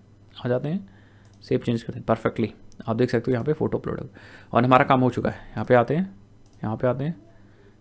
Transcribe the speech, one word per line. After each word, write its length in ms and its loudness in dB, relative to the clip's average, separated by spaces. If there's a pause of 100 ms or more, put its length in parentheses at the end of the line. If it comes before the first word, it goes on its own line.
(360)
आ 120 -6
जाते 200 -2
हैं, 200 -6 (540)
सेव 180 0
चेंज 220 -2
करते 160 -12
हैं, 80 -16
परफेक्टली 460 -2 (340)
आप 100 -2
देख 140 2
सकते 200 0
हो 20 2
यहाँ 120 -2
पे 80 0
फोटो 260 -2
अपलोड 220 -6
हो 40 -10
गया 480 -20
और 120 4
हमारा 200 6
काम 160 4
हो 100 4
चुका 200 -2
है। 180 -10
यहाँ 160 -8
पे 100 4
आते 220 4
हैं, 80 0 (520)
यहाँ 200 -6
पे 100 -2
आते 180 0
हैं 100 -4 (680)